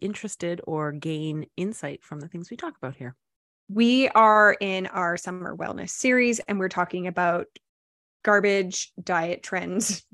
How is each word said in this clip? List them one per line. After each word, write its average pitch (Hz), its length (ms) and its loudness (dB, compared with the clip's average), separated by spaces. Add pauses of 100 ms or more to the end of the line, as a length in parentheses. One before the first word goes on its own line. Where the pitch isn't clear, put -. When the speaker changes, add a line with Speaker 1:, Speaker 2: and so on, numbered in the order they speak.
Speaker 1:
interested 180 640 -8
or 151 240 -4
gain 151 560 -6 (100)
insight 175 460 -8
from 151 160 -14
the 151 100 -12
things 175 220 -12
we 240 60 -14
talk 330 200 -12
about 131 200 -10
here. 123 180 -12 (540)
Speaker 2:
We 233 400 4
are 214 520 8
in 190 280 -2
our 175 280 -2
summer 180 400 -10
wellness - 340 -8
series, 247 500 2
and 202 180 -4
we're 185 100 0
talking 180 380 -4
about 175 400 0 (800)
garbage 196 680 2 (100)
diet 175 400 -2
trends 185 720 -4